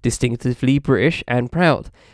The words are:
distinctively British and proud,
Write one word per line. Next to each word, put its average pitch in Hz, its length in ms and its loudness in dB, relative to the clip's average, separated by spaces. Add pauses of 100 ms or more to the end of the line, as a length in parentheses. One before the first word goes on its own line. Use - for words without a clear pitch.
distinctively 123 800 -2
British 135 500 0
and 123 240 -2
proud, 165 380 0 (240)